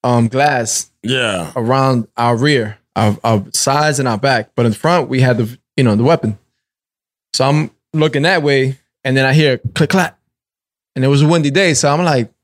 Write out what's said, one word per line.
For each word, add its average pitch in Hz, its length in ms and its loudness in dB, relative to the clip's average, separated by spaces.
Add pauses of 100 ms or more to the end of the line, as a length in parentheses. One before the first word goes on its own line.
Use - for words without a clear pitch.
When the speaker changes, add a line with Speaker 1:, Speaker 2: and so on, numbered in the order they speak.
Speaker 1:
um, 120 240 2
glass 127 600 -2 (140)
Speaker 2:
Yeah. 107 520 -4
Speaker 1:
around 127 520 0 (100)
our 120 200 0
rear, 120 400 -2 (180)
our, 104 280 0
our 110 200 0 (100)
sides 147 460 0
and 135 80 -2
our 113 100 -2
back, 120 380 -2
but 120 100 0
in 117 80 2
front 151 360 0
we 131 120 -2
had 127 180 2
the, 117 180 -4 (180)
you 139 80 2
know, 110 120 2
the 110 80 2
weapon. 131 340 0 (960)
So - 120 -2
I'm 147 260 0 (220)
looking 151 300 0
that 175 200 0
way, 135 340 0 (260)
and 131 140 0
then 135 80 2
I 135 80 2
hear 143 240 2
click - 320 -4
clack, 185 280 -2 (760)
and 131 80 -2
it 135 40 2
was 139 160 2
a 147 40 4
windy 156 240 2
day, 170 220 2
so 143 180 0
I'm 156 140 0
like 131 260 0 (120)